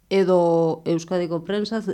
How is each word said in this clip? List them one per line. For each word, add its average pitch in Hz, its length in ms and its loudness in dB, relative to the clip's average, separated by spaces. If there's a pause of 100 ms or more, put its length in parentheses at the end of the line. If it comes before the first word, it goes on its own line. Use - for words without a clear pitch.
edo 170 800 2
Euskadiko 170 560 -4
prentsaz, 208 500 -4